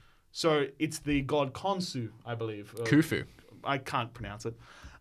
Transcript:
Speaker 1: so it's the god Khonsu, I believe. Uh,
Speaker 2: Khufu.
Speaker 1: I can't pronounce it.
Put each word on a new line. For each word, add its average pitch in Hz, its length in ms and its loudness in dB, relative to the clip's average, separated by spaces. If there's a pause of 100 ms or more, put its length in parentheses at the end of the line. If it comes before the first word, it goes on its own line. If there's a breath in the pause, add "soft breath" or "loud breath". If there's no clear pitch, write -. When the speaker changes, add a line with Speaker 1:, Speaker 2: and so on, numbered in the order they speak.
(320 soft breath)
Speaker 1:
so 151 340 4 (140)
it's 156 180 0
the 143 240 2
god 139 300 2
Khonsu, 180 580 -2 (160)
I 117 80 -4
believe. 110 420 -6
Uh, 117 60 -4
Speaker 2:
Khufu. 127 440 4 (360)
Speaker 1:
I 139 160 0
can't 120 340 -4
pronounce 104 320 -10
it. 117 120 -6 (440 soft breath)